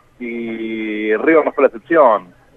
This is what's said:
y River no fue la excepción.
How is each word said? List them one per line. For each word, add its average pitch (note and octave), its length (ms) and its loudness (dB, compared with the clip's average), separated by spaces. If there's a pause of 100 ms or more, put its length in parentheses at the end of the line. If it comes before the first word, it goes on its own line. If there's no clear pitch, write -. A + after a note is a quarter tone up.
(200)
y A2 960 -6
River D3 280 2
no C3+ 80 -2
fue C#3+ 120 -2
la B2+ 60 6
excepción. A2+ 580 2 (300)